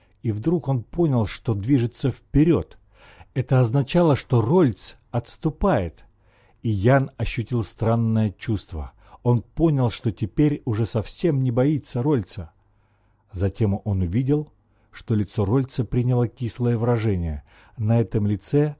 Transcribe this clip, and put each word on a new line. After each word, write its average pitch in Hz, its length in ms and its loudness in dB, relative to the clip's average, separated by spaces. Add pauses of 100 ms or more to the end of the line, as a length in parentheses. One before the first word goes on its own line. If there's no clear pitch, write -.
(220)
И 117 100 -4
вдруг 151 360 -2
он 131 160 0
понял, 135 420 0
что - 300 -4
движется 120 560 0
вперед. 143 640 0 (580)
Это 131 240 2
означало, 139 560 2
что - 260 2
Рольц 127 540 0 (140)
отступает. 127 960 -4 (560)
И - 80 -2
Ян 123 480 4
ощутил 110 460 -4
странное 110 680 0
чувство. 87 640 -6 (300)
Он 120 180 2
понял, 143 480 0
что - 220 -4
теперь 143 540 -2
уже 113 200 -2
совсем 131 560 -2
не 127 80 0
боится 127 540 -2
Рольца. 110 480 -4 (800)
Затем 98 520 -2
он 98 180 -2
увидел, 135 500 -2 (400)
что - 240 -6
лицо 104 300 -2
Рольца 127 380 0
приняло 123 440 0
кислое 120 500 -4
выражение. 107 680 -2 (320)
На 113 240 2
этом 113 280 0
лице 143 520 0